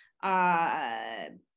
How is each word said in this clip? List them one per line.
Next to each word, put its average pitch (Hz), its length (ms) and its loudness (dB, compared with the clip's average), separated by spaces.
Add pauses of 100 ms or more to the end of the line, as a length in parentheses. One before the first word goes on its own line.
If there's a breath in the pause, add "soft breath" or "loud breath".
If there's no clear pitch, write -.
(220 soft breath)
uh, 143 1040 0 (300)